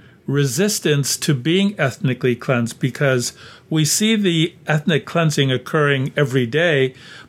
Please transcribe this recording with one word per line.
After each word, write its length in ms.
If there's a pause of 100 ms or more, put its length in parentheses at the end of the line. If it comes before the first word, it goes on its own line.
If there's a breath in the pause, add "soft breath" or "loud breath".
(260 loud breath)
resistance 920
to 180
being 420
ethnically 580
cleansed, 440
because 540 (360 loud breath)
we 140
see 320
the 400 (120)
ethnic 380
cleansing 460
occurring 640
every 320
day, 480 (340 loud breath)